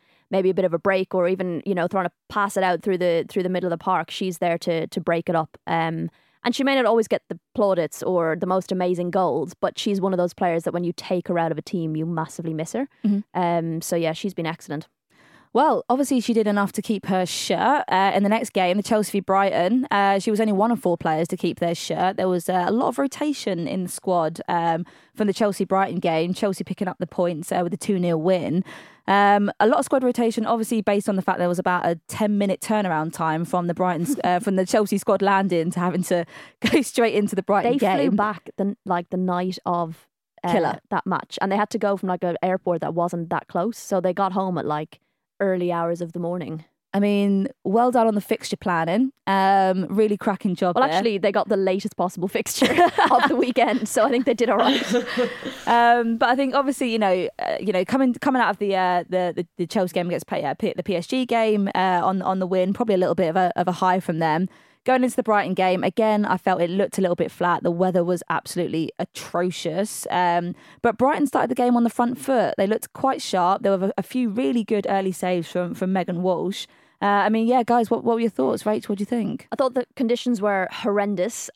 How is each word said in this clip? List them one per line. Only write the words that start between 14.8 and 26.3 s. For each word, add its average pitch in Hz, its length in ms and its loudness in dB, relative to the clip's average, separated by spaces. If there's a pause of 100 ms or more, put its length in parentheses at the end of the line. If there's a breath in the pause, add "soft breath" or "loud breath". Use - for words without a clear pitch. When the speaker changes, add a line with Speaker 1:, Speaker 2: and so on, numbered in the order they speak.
Speaker 2:
Well, 254 380 4
obviously 262 320 2
she 233 120 -2
did 220 120 4
enough 202 280 2
to 208 80 -4
keep - 260 -4
her 185 180 2
shirt. 208 640 0
Uh, 190 240 4
in 196 80 2
the 202 80 2
next 226 220 0
game, 185 260 2
the 202 60 -2
Chelsea 214 300 0
v 202 80 0
Brighton, 196 680 2
uh, 196 300 2
she 226 100 -2
was 208 100 0
only 220 140 2
one 208 180 4
of 226 80 0
four 175 160 0
players 160 340 -2
to 185 80 -4
keep - 220 -4
their 170 140 0
shirt. 170 440 -2
There 185 120 0
was, 180 200 -2
uh, 180 180 2
a - 40 2
lot 247 180 2
of 247 100 -4
rotation 269 680 -2
in 190 160 -4
the 175 60 -6
squad, 165 580 -2
um, 170 380 0 (300 loud breath)
from 214 100 -2
the 190 80 0
Chelsea-Brighton 190 680 0
game, 170 340 0